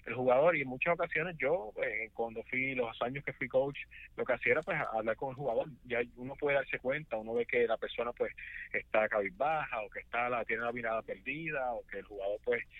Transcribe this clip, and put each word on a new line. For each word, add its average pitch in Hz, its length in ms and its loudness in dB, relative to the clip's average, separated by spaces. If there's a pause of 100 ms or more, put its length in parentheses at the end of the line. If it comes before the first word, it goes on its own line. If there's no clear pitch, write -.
el 117 80 -6
jugador. 127 440 6
Y 143 40 0
en 131 60 -2
muchas 127 280 0
ocasiones 170 420 -2
yo, 202 340 0 (100)
eh, 110 320 -2
cuando 113 300 -4
fui, 131 320 -2
los 117 260 -2
años 131 220 -2
que 139 100 -6
fui 131 140 -4
coach, 139 300 2 (400)
lo 117 80 -2
que 127 80 2
hacía 120 200 4
era, 156 100 4
pues, 190 100 -2 (200)
hablar 110 240 2
con 139 120 -4
el 127 60 -6
jugador. 135 320 0 (180)
Ya 120 160 0 (140)
uno 127 200 -10
puede 143 200 2
darse 131 240 0
cuenta, 135 380 -2
uno 113 180 -4
ve 120 100 2
que 120 220 4
la 110 100 2
persona, 117 340 -4
pues, 113 220 -2 (380)
está 110 360 2
cabizbaja, 113 720 0
o 101 80 -8
que 101 100 -12
está, 120 300 -2
la, 120 160 0
tiene 113 180 -2
la 120 80 0
mirada 113 320 -2
perdida, 131 720 -4
o 104 120 -6
que 98 140 -8
el 92 60 -8
jugador, 101 380 -4
pues... 120 200 2 (160)